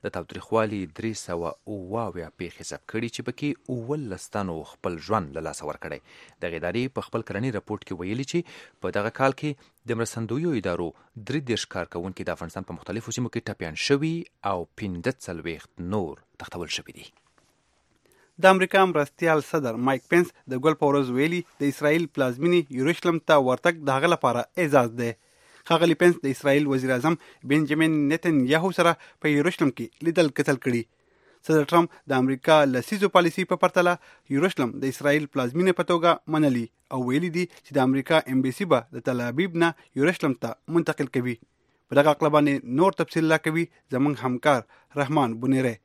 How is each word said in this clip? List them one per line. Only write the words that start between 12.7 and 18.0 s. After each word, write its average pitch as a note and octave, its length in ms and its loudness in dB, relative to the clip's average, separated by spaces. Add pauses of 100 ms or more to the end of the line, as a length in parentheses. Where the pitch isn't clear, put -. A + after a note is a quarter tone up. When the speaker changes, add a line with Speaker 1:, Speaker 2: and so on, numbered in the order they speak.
Speaker 1:
په E2+ 80 -14
مختلفو A2+ 380 -8
سیمو A#2 180 -4
کې - 140 -8
ټپیان D#2+ 400 -8
شوي D#3+ 260 0 (340)
او F2+ 140 -2
پنځه F#2+ 460 -6 (140)
څلوېښت E2+ 680 -10
نور E2+ 340 -6 (140)
تښتول - 400 -10
شوي - 200 -20
دي. - 120 -20 (1300)